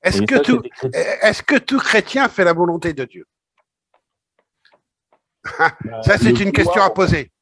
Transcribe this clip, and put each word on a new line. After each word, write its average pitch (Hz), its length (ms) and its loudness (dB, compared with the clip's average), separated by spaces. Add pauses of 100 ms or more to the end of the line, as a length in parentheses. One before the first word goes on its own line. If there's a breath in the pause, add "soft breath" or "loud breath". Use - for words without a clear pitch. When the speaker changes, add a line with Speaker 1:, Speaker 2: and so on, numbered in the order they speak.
Speaker 1:
Est-ce 196 220 0
Speaker 2:
Et - 20 0
Speaker 1:
que 247 120 2
Speaker 2:
ça, - 40 4
Speaker 1:
tout, 247 140 2
Speaker 2:
c'est 233 80 -2
des - 60 -14
chrétiens. - 320 -6 (200)
Speaker 1:
est-ce 214 220 2
que 285 160 0
tout - 180 -4
chrétien 240 500 0
fait - 160 -2
la 170 100 4
volonté 170 400 -2
de 135 120 -8
Dieu ? 90 200 -20 (2250)
<laughs> - 160 -14 (260)
Speaker 2:
Bah, 113 180 -10
Speaker 1:
Ça, 151 140 4
c'est 233 140 2
Speaker 2:
le 120 100 2
Speaker 1:
une 196 100 -2
question 175 220 2
Speaker 2:
vouloir, 196 140 4
Speaker 1:
à 180 60 0
poser. 175 380 -2 (100)